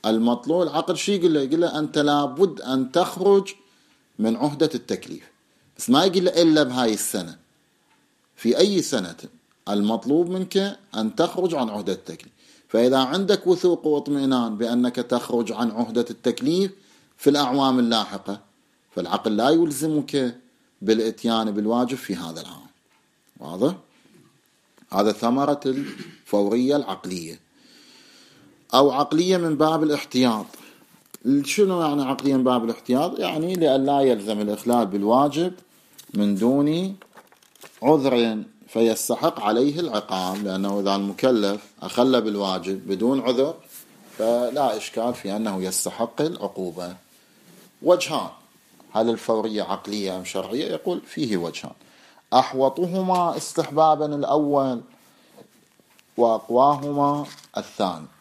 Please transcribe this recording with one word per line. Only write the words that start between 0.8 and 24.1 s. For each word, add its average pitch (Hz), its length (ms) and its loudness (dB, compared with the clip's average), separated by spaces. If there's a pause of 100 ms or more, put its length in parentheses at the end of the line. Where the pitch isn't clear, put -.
شي 202 200 0
يقول 170 180 4
له؟ 147 60 2
يقول 139 200 0
له: 165 180 0
أنت 156 200 -2
لابد 147 600 2
أن 131 320 -2
تخرج 190 640 2 (640)
من 113 180 0
عهدة 147 380 0
التكليف، - 560 -8 (480)
بس - 120 -6
ما 147 140 6
يقول 185 200 2
له: 175 180 2
"إلا 156 200 4
بهاي 123 300 0
السنة"، 90 460 -6 (1000)
في 117 220 0
أي 190 240 2
سنة. 90 340 -4 (520)
المطلوب 113 600 0
منك 190 500 -4 (160)
أن 110 200 -4
تخرج 170 400 0
عن 120 160 -2
عهدة 101 220 -6
التكليف. - 400 -12 (360)
فإذا 123 300 4
عندك 185 480 0
وثوق 175 400 2
واطمئنان 135 680 0
بأنك 120 400 0
تخرج 120 560 -2
عن 113 180 -2
عهدة 113 400 -2
التكليف 160 640 0 (440)
في - 140 4
الأعوام 135 480 2
اللاحقة، 107 640 0 (500)
فالعقل 104 460 -2
لا 120 140 2
يلزمك 147 840 0 (480)
بالإتيان 110 680 0
بالواجب 117 460 0
في 98 200 -8
هذا 82 240 -12
العام. - 260 -18 (720)
واضح؟ 95 340 -2 (1160)